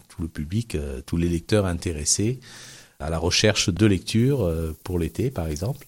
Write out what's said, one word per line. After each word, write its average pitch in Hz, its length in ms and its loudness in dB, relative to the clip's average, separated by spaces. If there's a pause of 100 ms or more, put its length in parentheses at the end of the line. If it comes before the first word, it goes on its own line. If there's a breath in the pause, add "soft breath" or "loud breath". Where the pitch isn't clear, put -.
tout - 120 -10
le 80 60 -2
public, 80 480 -4
euh, 69 300 -4
tous - 120 -2
les 85 100 2
lecteurs 87 380 2
intéressés 87 720 -2 (600 loud breath)
à 71 100 -6
la 82 80 -2
recherche 87 520 2
de 101 180 4
lecture, 113 560 2
euh, 80 400 0
pour 90 160 -2
l'été, 85 320 -2
par 85 160 -4
exemple. 80 400 -4